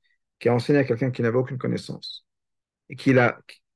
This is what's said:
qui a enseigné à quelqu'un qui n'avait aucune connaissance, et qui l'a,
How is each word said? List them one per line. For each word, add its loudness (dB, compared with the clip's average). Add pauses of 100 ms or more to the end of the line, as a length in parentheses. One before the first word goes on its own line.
(380)
qui 0
a 4
enseigné 2
à 4
quelqu'un -2
qui -6
n'avait 0
aucune -2
connaissance, -8 (640)
et -16
qui 2
l'a, 2 (360)